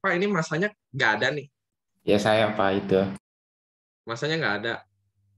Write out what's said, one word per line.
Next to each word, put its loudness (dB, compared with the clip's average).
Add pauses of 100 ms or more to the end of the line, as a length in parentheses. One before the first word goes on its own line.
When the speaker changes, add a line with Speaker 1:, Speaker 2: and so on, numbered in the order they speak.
Speaker 1:
"Pak, 0
ini 0
masanya -2 (160)
nggak 0
ada 0
nih." -8 (560)
Speaker 2:
Ya, 4
saya, 2
Pak, 0
itu. 2 (1000)
Speaker 1:
Masanya -4
nggak 0 (100)
ada. -4 (640)